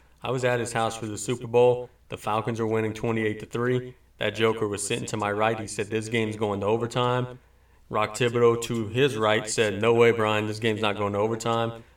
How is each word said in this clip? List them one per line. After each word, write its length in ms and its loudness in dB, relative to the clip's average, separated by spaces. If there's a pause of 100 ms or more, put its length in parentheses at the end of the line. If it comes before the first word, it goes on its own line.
(240)
I 80 -4
was 120 -2
at 160 2
his 140 -4
house 240 -2
for 80 -8
the 140 -6
Super 260 -6
Bowl. 440 4 (200)
The 80 -10
Falcons 420 -2
are 80 -2
winning 260 0
twenty-eight 480 -2
to 40 -12
three. 500 -2 (220)
That 180 -2
joker 320 2
was 180 -4
sitting 220 -4
to 100 -4
my 140 0
right. 280 0
He 80 -8
said, 200 -6
"This 220 -4
game's 260 -2
going 260 -2
to 40 -2
overtime." 760 0 (500)
Rock 260 -2
Thibodeau, 480 4
to 240 -4
his 300 0
right, 300 2
said, 340 0
"No 120 4
way, 180 8
Brian, 360 2
this 120 -6
game's 220 0
not 160 0
going 160 -2
to 60 0
overtime." 640 -2 (140)